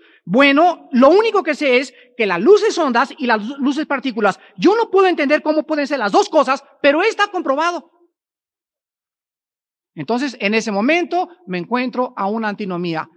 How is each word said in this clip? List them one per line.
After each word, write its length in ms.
Bueno, 680
lo 160
único 340
que 120
sé 240
es 160
que 100
la 120
luz 240
es 140
ondas 400
y 100
la 100
lu-, 220
luz 200
es 80
partículas. 520
Yo 200
no 140
puedo 160
entender 360
cómo 200
pueden 240
ser 120
las 140
dos 160
cosas, 340
pero 200
está 260
comprobado. 600
Entonces, 460
en 140
ese 160
momento 580
me 120
encuentro 580
a 100
una 220
antinomía. 680